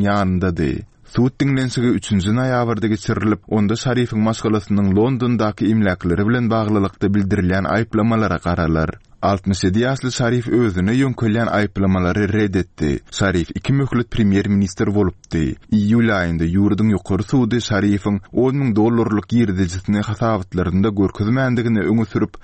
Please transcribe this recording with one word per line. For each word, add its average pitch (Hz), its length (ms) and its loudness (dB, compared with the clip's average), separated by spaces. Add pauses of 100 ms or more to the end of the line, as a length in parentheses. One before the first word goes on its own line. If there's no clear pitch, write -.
ýanyndadyr. 92 760 0 (320)
Sud 120 260 0
diňlenşigi 131 580 0
üçünji 98 320 -2
noýabrda 120 560 0
geçirilip, 104 600 -2
onda 104 280 0
Şarifiň 120 520 -2
maşgalasynyň 104 680 0
Londondaky 113 760 0
imlekleri 95 580 0
bilen 120 220 0
baglylykda 104 560 0
bildirilýän 98 680 0
aýplamalara 110 720 0
garalar. 80 460 0 (320)
Altmış 95 420 0
ýedi 98 200 2
ýaşly 131 280 -2
Şarif 120 360 -2
özüne 104 440 0
ýöňkelýän 117 560 0 (100)
aýplamalary 95 720 0
reddetdi. 92 680 -2 (100)
Şarif 90 440 0
iki - 180 -4
möhlet 131 380 -2
premier 101 380 2
minister 101 460 0
bolupdy. 85 600 -2 (180)
Iýul 113 460 2
aýynda 85 260 -2
ýurduň 101 480 2
ýokary 98 380 -2
sudy 123 300 2
Şarifiň 101 600 0 (120)
on 131 280 0
müň 123 160 0
dollarlyk 107 560 0
ýerdejisini 98 720 0
hasabatlarynda 98 840 -2
görkezmändigini 110 920 0 (100)
öňe 110 140 2
sürüp, 185 280 -2 (120)